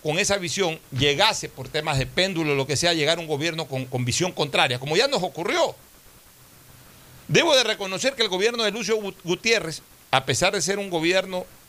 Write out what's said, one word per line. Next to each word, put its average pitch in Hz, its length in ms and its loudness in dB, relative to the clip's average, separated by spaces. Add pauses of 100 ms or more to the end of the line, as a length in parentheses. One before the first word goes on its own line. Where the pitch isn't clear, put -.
con 156 160 -2
esa 196 200 0
visión, 175 420 -2 (120)
llegase 147 580 2
por 123 200 -12
temas 151 300 -2
de 127 80 -2
péndulo, 165 480 0
lo 139 100 0
que 143 100 -2
sea, 170 200 2
llegar 160 240 2
un 165 80 -8
gobierno 160 400 -4
con, 131 180 -6
con 123 200 -4
visión 160 260 0
contraria, 143 480 2
como 147 180 0
ya 247 100 4
nos 254 140 0
ocurrió. 240 540 0 (1500)
Debo 269 280 6
de 254 80 4
reconocer 208 520 -2
que 226 80 0
el 214 60 -2
gobierno 220 340 0
de 208 80 0
Lucio 214 280 -2
Gut-, 196 240 -10
Gutiérrez, 175 600 -2 (260)
a 131 160 2
pesar 175 280 0
de 190 100 -2
ser 196 160 -2
un 196 100 -6
gobierno 180 560 0 (240)